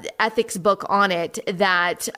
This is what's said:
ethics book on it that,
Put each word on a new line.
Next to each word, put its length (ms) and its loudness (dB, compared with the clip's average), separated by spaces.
ethics 360 0
book 340 0
on 220 4
it 360 -2
that, 600 0